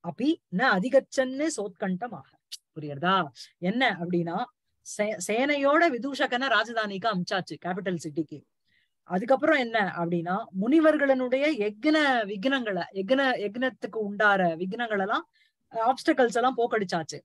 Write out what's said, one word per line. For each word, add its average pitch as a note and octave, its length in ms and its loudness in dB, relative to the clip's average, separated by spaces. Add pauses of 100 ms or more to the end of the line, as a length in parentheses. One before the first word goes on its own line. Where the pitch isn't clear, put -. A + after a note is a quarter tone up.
அபி A#3+ 300 -2 (220)
ந - 20 0
அதிகச்சன்னு C4 880 2 (100)
சோத்கண்டமாக. G3 680 -6 (500)
புரியுறதா? D#3 520 0 (320)
என்ன G#3 420 0
அப்படின்னா, F3 440 -2 (540)
சே-, G#3 280 -2
சேனையோட C#4+ 640 2
விதூஷகனை C4 580 -2
ராஜதானிக்கு A3 580 -2
அமிச்சாச்சு, F3+ 580 -2
capital F3+ 340 -4 (100)
சிட்டிக்கு. D3+ 340 -8 (600)
அதுக்கப்புறம் C4 560 2
என்ன A3+ 380 0
அப்படின்னா, F3 540 -2
முனிவர்களுடைய C4+ 1000 2
யக்ன B3 720 0
விக்னங்களை, G#3 580 -2 (100)
யக்ன, B3+ 400 2
யக்னத்துக்கு A3 640 -4
உண்டார G3+ 600 2
விக்னங்கள் G#3 440 -4
எல்லாம், A#3 280 -2 (440)
obstacles B3 600 2
எல்லாம் B3 220 2
போக்கடிச்சாச்சு. F#3+ 680 -2